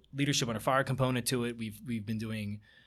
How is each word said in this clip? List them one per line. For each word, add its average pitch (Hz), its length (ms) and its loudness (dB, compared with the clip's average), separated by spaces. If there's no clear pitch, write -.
leadership 139 360 2
under 110 120 -2
fire 135 220 4
component 127 440 2
to 123 180 0
it. 120 120 -4
We've, 110 300 -6
we've 113 180 -2
been 110 140 -2
doing, 107 420 -4